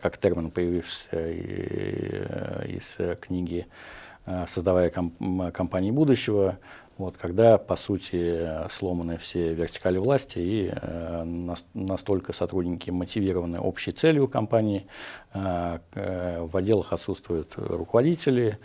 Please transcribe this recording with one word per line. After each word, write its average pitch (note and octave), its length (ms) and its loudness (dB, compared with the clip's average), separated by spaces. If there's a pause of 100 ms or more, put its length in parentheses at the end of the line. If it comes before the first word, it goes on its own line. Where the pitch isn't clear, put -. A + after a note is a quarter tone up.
как - 160 0
термин, E2+ 320 2
появившийся F2 800 -2
и, - 800 -4
э, - 560 -4 (100)
из, - 220 -10
э, F2 220 -2
книги, F2 460 -4 (600)
э, F2+ 180 -4 (100)
«Создавая F2+ 360 4
комп-, F2 300 -4
м, F#2 300 -2
компании F#2 400 -2
будущего», A2 680 4 (400)
вот, F#2 180 -8
когда, G#2 420 8
по - 160 -4
сути, - 360 -2 (260)
э, E2 340 -4
сломаны F2 460 -4
все E2 380 -2
вертикали E2+ 440 0
власти, C3 400 0
и, F#2 340 0
э, E2 520 -6
нас-, F2 400 -6 (100)
настолько F#2+ 580 -2
сотрудники F2 580 -2
мотивированы F2+ 680 0
общей - 340 -2
целью D3 360 4
компании, A2 580 2 (480)
э, F2 440 -2 (140)
к-, - 40 -16
э, F2+ 500 -4
в E2 100 -2
отделах F#2+ 360 4
отсутствуют - 640 -4
руководители, A#2+ 1080 2